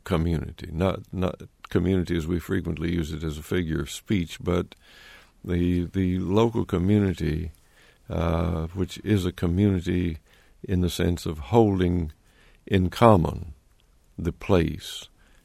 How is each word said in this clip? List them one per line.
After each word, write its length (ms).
community, 680
not, 300
not 320
community 480
as 80
we 140
frequently 520
use 200
it 120
as 140
a 60
figure 360
of 120
speech, 500
but 320
the, 400
the 320
local 480
community, 880
uh, 640
which 300
is 240
a 40
community 880
in 180
the 80
sense 380
of 100
holding 760
in 240
common 640
the 140
place 760